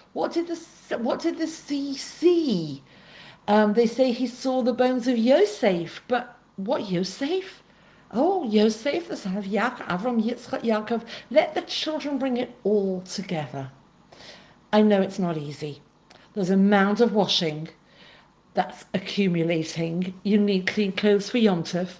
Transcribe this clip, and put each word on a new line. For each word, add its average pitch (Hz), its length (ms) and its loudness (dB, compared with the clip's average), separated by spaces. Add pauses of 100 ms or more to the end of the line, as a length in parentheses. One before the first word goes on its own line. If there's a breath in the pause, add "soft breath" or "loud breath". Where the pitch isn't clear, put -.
(140)
What - 180 -4
did 339 160 -2
the, - 500 -10
what 233 220 -2
did 320 180 -4
the 320 80 -4
sea 285 500 -6
see? 254 840 0 (680 loud breath)
Um, 208 260 4
they 233 120 4
say 254 260 2
he 233 140 -2
saw 254 380 -2
the 240 100 2
bones 254 340 2
of 254 80 4
Yosef, 226 920 2
but - 320 -4 (160)
what 214 340 -4
Yosef? 269 720 -4 (520 soft breath)
Oh, 320 360 0
Yosef, 226 600 2
the 294 80 -8
son 185 200 -6
of 202 80 -6
Yaakov, 214 440 -2
Avram, 220 340 -2
Yitzchak, - 400 -6
Yaakov. 226 400 -2 (260 loud breath)
Let 294 240 2
the 349 80 -2
children 294 560 -6
bring 247 200 -2
it - 260 -6
all 196 380 0
together. 147 680 -8 (1040 loud breath)
I 214 80 6
know 208 220 6
it's 190 160 -4
not 170 180 -2
easy. 147 460 -10 (500 loud breath)
There's 190 160 -2
a 190 80 4
mound 202 420 4
of 233 140 4
washing 160 560 0 (840 loud breath)
that's - 280 -4 (100)
accumulating. 170 1200 -2 (100)
You 208 140 2
need 202 300 2
clean 202 240 0
clothes 202 380 2
for - 80 -2
Yom 196 260 4
Tov, 180 360 -4